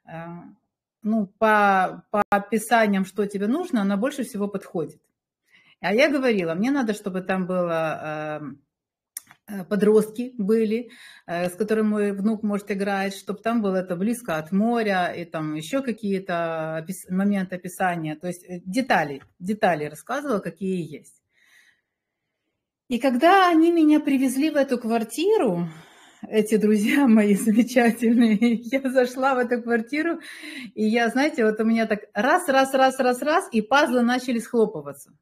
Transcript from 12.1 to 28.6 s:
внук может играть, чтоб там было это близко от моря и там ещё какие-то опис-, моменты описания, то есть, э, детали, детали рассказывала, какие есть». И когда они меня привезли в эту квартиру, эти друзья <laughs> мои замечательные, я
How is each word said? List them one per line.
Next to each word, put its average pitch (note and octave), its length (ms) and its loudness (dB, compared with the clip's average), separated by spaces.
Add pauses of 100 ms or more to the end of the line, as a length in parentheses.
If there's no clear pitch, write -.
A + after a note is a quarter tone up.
внук G3+ 320 -2
может G3+ 280 -4
играть, G3 440 -4
чтоб - 260 -10
там A#3 200 -2
было F#3+ 160 0
это F#3 180 -4
близко G3 420 -4
от D#3 140 -8
моря G3+ 640 0
и E3+ 120 -8
там D#3 280 -6
ещё G#3 300 -4
какие-то E3+ 960 -4
опис-, F3+ 280 -14
моменты F#3+ 480 -2
описания, F3 580 -4
то F3 120 -10
есть, F3 220 -10
э, F3 160 -10
детали, F#3 560 -2 (160)
детали F3+ 480 0
рассказывала, A#3+ 540 -6
какие F#3+ 420 -6 (100)
есть». - 300 -20 (1700)
И A#3+ 120 -2
когда E4 500 4
они E4 220 6
меня D4+ 280 6
привезли C4+ 520 0
в D4 40 -4
эту C4+ 240 2
квартиру, A3+ 880 0 (600)
эти G#3+ 300 2
друзья G#3+ 500 4
<laughs> - 0 -
мои G#3 280 6
замечательные, A#3 1040 2
я A#3+ 500 0